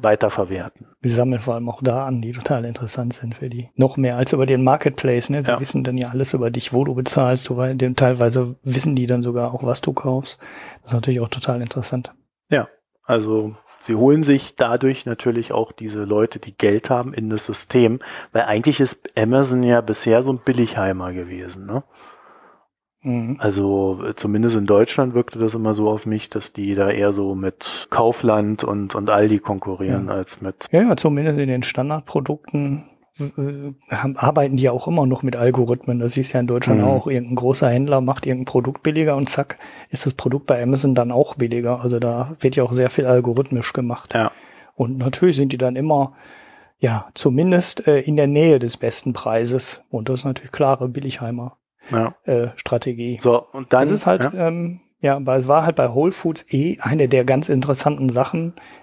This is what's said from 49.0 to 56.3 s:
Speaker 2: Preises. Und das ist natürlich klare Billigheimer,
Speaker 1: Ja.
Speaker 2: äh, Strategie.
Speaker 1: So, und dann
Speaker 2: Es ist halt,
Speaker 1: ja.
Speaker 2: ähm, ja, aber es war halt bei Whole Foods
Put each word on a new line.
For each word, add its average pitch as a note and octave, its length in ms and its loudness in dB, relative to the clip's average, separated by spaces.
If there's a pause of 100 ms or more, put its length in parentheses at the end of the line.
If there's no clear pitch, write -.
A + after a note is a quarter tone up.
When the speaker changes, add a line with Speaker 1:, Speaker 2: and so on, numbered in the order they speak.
Speaker 2:
Preises. A#2+ 760 -2
Und A#2+ 220 -4
das B2+ 100 -2
ist - 60 -6
natürlich C3 260 -8
klare C3+ 360 0
Billigheimer, B2 720 -8 (320)
Speaker 1:
Ja. A2+ 240 -2 (100)
Speaker 2:
äh, A#2+ 320 0
Strategie. A#2+ 640 -4
Speaker 1:
So, A#2+ 320 4
und C3 220 -2
dann B2+ 80 6
Speaker 2:
Es C#3+ 80 2
ist G#3 160 -2
halt, F#3 260 2
Speaker 1:
ja. F3 160 -2
Speaker 2:
ähm, E3+ 320 -6 (220)
ja, C#3 140 2
aber C3 200 0
es B2+ 120 0
war D#3 160 4
halt D#3+ 120 0
bei B2 180 2
Whole D#3 180 2
Foods - 380 -6